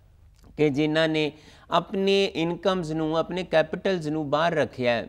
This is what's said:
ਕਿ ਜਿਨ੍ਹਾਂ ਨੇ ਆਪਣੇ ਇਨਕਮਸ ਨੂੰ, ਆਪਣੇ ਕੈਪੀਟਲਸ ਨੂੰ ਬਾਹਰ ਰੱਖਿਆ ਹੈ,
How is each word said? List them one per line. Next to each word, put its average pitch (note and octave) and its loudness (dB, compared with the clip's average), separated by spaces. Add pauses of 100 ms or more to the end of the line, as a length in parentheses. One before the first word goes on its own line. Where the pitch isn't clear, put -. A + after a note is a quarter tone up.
(580)
ਕਿ D3+ 4
ਜਿਨ੍ਹਾਂ D3+ 2
ਨੇ D#3 0 (400)
ਆਪਣੇ G3 2
ਇਨਕਮਸ E3+ -2
ਨੂੰ, D#3 -2
ਆਪਣੇ E3 -2
ਕੈਪੀਟਲਸ F3 0
ਨੂੰ D3+ -4
ਬਾਹਰ D#3+ 2
ਰੱਖਿਆ B2 0
ਹੈ, G#2 -4